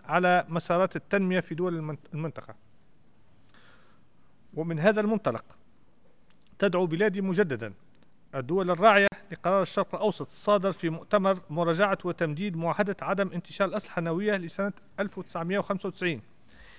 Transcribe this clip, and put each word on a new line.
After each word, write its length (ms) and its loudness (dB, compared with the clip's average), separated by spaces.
على 440 4
مسارات 460 0
التنمية 440 0
في 160 -6
دول 200 -2
المنط-، 380 -10
المنطقة. 420 -8
ومن 260 -4
هذا 220 4
المنطلق 440 -2
تدعو 260 2
بلادي 360 0
مجددًا 520 0
الدول 360 0
الراعية 360 6
لقرار 300 0
الشرق 340 -2
الأوسط 320 -2
الصادر 440 0
في 180 -4
مؤتمر 500 0
مراجعة 540 2
وتمديد 540 -2
معاهدة 440 -2
عدم 320 -2
انتشار 340 -2
الأسلحة 320 -6
النووية 380 -2
لسنة 360 -6
ألف 180 -4
وتسعمائة 400 -4
وخمسة 300 -4
وتسعين 340 -2